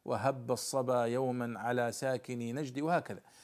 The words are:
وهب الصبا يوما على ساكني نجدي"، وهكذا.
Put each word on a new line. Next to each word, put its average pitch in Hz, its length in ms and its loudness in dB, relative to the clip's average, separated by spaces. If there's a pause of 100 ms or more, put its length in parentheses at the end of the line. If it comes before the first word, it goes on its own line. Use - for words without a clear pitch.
وهب 127 480 0
الصبا 123 520 2
يوما 120 560 0
على 120 320 2
ساكني 120 600 -2
نجدي"، 139 300 -4
وهكذا. 156 380 0 (240)